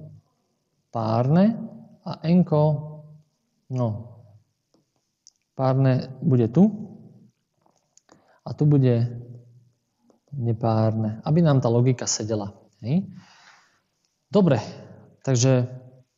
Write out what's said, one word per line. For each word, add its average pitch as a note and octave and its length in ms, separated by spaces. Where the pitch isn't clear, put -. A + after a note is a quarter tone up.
párne B2+ 640
a - 220
n-ko, E3 340
no, B2 160
párne C3 540
bude B2 260
tu F#3+ 220
a A#2+ 80
tu - 100
bude B2+ 460
nepárne, A2 960
aby D#3 160
nám C#3 180
tá A#2+ 80
logika A#2+ 380
sedela. G#2 480
Hej? E3+ 280
Dobre, E3+ 280
takže B2+ 440